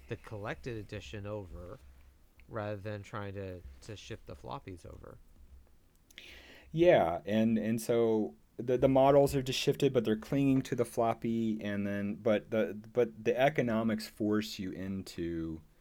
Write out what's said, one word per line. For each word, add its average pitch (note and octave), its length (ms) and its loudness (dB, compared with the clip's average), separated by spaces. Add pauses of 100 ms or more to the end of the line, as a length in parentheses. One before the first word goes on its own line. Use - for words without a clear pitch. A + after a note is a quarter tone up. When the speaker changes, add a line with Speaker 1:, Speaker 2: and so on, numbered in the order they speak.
Speaker 1:
the A2+ 80 -6
collected A#2 600 -10
edition G2+ 500 -12
over F2+ 520 -12 (720)
rather G#2 280 -8
than G#2 260 -10
trying G2+ 320 -10
to, F#2 260 -10 (260)
to G#2+ 100 -14
ship - 300 -14
the - 80 -14
floppies A#2 500 -14
over. - 320 -18 (1600)
Speaker 2:
Yeah, B2 540 6
and, A2 320 2
and A2 220 -2
so A2+ 540 2 (240)
the, B2 180 0
the C3+ 120 4
models C3+ 460 6
are C3+ 80 0
just B2+ 160 -4
shifted, C#3 340 2
but A#2+ 120 2
they're A2 120 2
clinging C3+ 460 2
to - 120 -4
the A#2+ 100 0
floppy, A2+ 800 -2
and G2+ 240 -2
then, G2+ 360 -4
but G#2+ 280 2
the, G#2 260 0 (160)
but A#2 180 2 (140)
the A#2 160 2
economics A2+ 640 2
force G#2+ 520 -2
you F#2 140 -6
into, E2+ 880 -6 (200)